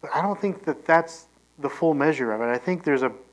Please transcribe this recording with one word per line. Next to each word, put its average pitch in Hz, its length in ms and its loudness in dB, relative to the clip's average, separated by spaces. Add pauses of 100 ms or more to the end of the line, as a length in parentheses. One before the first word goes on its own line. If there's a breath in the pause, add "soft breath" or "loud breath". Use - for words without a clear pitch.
But - 120 -10
I 151 80 0
don't 196 180 0
think 196 260 -4
that - 200 -4
that's 165 420 2 (320)
the 143 100 -4
full 165 240 2
measure 139 380 2
of 107 100 -2
it. 117 40 -2
I 120 120 0
think 175 260 -4
there's 135 200 2
a 127 80 0 (220)